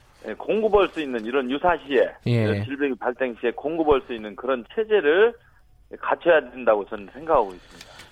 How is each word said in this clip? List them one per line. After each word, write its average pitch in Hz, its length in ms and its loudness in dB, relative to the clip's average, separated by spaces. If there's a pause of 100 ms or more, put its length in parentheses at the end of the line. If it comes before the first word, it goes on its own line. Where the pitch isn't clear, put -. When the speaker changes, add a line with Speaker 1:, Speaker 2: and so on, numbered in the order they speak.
(380)
Speaker 1:
공급할 202 500 2
수 160 120 -8
있는 127 240 -4
이런 123 260 -2
유사시에, 139 580 0 (180)
Speaker 2:
예. 107 380 0
Speaker 1:
질병이 135 320 -4
발생 123 440 -4
시에 120 120 -2
공급할 151 540 0
수 127 80 -8
있는 107 220 -10
그런 123 280 -4 (100)
체제를 214 600 2 (680)
갖춰야 151 400 2 (100)
된다고 113 360 0
저는 104 260 -12
생각하고 131 420 0
있습니다. - 340 -20 (240)